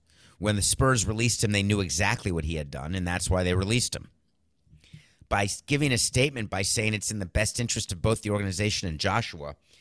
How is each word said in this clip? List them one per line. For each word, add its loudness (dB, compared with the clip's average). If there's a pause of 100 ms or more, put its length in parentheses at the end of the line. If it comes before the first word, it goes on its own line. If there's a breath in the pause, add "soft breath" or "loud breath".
(380 soft breath)
When 0
the 0
Spurs 4
released 2
him, 2
they 4
knew 4
exactly 0
what -2
he 0
had -4
done, -6
and -2
that's -2
why 4
they 2
released 2
him. -10 (1200 loud breath)
By 0
s-, -4
giving 0
a 2
statement 0
by -2
saying 0
it's -4
in -6
the -4
best -2
interest -4
of -8
both 2
the -4
organization -2
and -4
Joshua, -4 (240 soft breath)